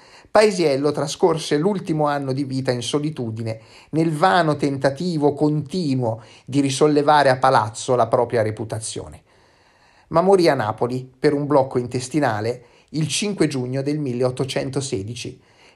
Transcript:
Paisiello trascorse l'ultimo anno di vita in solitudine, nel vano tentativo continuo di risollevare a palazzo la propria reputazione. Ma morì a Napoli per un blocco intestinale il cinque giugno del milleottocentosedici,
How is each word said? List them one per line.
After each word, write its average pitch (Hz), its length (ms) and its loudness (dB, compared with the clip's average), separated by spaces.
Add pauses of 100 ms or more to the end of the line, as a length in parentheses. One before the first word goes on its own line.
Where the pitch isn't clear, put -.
(300)
Paisiello 165 600 4
trascorse 151 680 0
l'ultimo 156 480 -2
anno 143 260 -2
di 139 120 -4
vita 131 260 -2
in 123 100 -2
solitudine, 117 800 -4 (300)
nel 165 200 0
vano 160 460 2
tentativo 143 800 0
continuo 143 880 -2 (240)
di 139 160 0
risollevare 147 640 4
a 127 80 4
palazzo 131 580 2
la 120 120 4
propria 120 340 0
reputazione. 107 840 -6 (840)
Ma 160 120 4
morì 185 260 4
a 147 60 4
Napoli 123 640 -4
per 147 160 2
un 143 120 -2
blocco 135 300 2
intestinale 123 880 -2 (260)
il 151 180 -2
cinque 196 380 -2
giugno 131 360 -4
del 147 160 -4
milleottocentosedici, 127 1400 -4 (340)